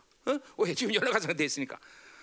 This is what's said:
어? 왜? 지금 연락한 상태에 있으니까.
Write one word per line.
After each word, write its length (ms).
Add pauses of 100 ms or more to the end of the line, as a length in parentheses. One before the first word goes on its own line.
(280)
어? 120 (180)
왜? 180
지금 180
연락한 280
상태에 240
있으니까. 340 (440)